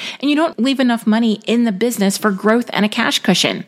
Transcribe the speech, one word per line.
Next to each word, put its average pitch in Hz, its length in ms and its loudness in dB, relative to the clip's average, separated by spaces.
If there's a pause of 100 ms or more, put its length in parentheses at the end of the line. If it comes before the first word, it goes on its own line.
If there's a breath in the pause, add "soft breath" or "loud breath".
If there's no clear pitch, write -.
(200 loud breath)
and 277 80 -2
you 294 80 2
don't 320 220 -2
leave 269 220 0
enough 240 260 0
money 220 400 2
in 233 180 2
the 226 80 0
business 196 460 0
for 214 120 2
growth 214 440 0
and 196 100 0
a 214 60 0
cash - 300 -2
cushion. - 480 0